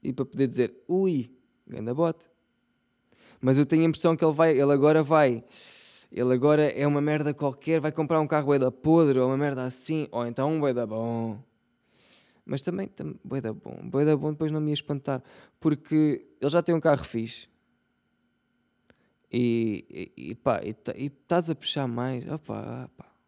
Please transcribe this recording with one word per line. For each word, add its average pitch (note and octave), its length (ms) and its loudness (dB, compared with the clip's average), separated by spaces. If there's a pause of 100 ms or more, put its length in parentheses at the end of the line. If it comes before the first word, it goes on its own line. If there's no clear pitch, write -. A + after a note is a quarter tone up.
E C3+ 100 -6
para C3 120 -4
poder C3+ 220 -2
dizer, B2 280 -2 (140)
"Ui, F3 420 0 (360)
ganda A2+ 280 -8
bote." E3 320 -2 (1120)
Mas C3 180 4
eu C#3+ 80 4
tenho D#3+ 160 2
a E3 40 4
impressão E3 300 2
que - 80 0
ele D#3 80 4
vai, D#3+ 260 4
ele C#3+ 140 4
agora D3+ 300 4
vai, C#3 420 2 (640)
ele B2 220 0
agora D3 320 4
é C#3+ 220 0
uma C#3+ 140 0
merda D3 320 -2
qualquer, D3 480 -2
vai D3+ 120 -4
comprar D#3+ 280 0
um D3+ 60 0
carro D3 200 0
bué C#3+ 120 4
da B2+ 120 2
podre, D#3 480 4
ou B2+ 100 2
uma C3+ 80 0
merda C#3 280 -2
assim, D3 460 -6
ou A#2+ 160 -4
então C3+ 260 -2
um D#3+ 80 -2
bué C#3 140 0
da A#2+ 120 -2
bom. A2+ 520 -4 (1040)
Mas C#3 180 -6
também, F#3+ 260 -6
tam-, D#3+ 340 -12
bué C3+ 180 -6
da A2+ 120 -6
bom, - 320 -14
bué C#3 200 0
da D3+ 120 4
bom D3+ 160 -4
depois D3+ 180 -4
não D#3 100 -4
me D3+ 100 -2
ia D3 40 0
espantar, C3+ 480 -6 (360)
porque D3+ 680 0 (140)
ele C#3 100 0
já E3+ 120 2
tem E3+ 120 2
um D#3+ 60 0
carro D3 240 2
fixe. - 440 -10 (1800)
E, A#2 840 -2
e, C2+ 140 -14
e A2 40 -8
pá, A#2 280 -2
e A2 120 -8
tá, - 220 -12
e C3 100 -8
estás E3 420 -4
a D#3+ 60 -2
puxar - 320 -6
mais, B2 420 -6
opa, B2 580 -10
opa. - 200 -20 (200)